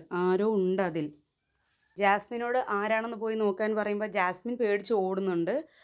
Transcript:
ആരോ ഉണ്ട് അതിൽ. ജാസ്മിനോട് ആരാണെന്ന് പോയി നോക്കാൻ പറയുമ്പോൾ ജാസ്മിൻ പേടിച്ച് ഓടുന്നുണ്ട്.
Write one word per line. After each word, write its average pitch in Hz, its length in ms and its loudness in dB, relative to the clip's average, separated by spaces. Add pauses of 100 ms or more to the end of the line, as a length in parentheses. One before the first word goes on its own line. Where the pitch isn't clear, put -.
(120)
ആരോ 185 440 2
ഉണ്ട് 190 260 2
അതിൽ. 160 320 -2 (840)
ജാസ്മിനോട് 233 720 0
ആരാണെന്ന് 220 480 -2
പോയി 220 180 -4
നോക്കാൻ 214 400 0
പറയുമ്പോൾ 208 320 -2
ജാസ്മിൻ 185 480 -2
പേടിച്ച് 208 380 0
ഓടുന്നുണ്ട്. 190 760 0 (160)